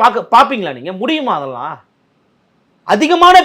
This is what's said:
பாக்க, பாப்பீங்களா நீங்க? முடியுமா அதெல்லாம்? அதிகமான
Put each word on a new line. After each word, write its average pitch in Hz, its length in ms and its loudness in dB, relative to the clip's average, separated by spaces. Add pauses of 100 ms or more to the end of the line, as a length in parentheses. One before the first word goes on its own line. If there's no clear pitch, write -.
பாக்க, 226 320 -2
பாப்பீங்களா 226 400 0
நீங்க? 151 160 -12 (100)
முடியுமா 277 360 -4
அதெல்லாம்? 135 360 -10 (1200)
அதிகமான 339 520 4